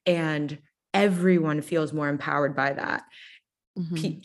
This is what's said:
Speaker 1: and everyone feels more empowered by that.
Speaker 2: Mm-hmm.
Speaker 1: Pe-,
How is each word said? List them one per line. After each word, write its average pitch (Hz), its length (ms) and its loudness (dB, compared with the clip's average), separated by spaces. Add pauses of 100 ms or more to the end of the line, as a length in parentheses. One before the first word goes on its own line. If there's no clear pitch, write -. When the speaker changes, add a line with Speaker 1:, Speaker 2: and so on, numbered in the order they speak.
Speaker 1:
and 156 520 -2 (340)
everyone 180 680 4
feels 156 320 -2
more 151 160 -2
empowered 143 460 0
by 139 180 0
that. - 300 -4 (760)
Speaker 2:
Mm-hmm. 170 200 -4
Speaker 1:
Pe-, 160 280 -4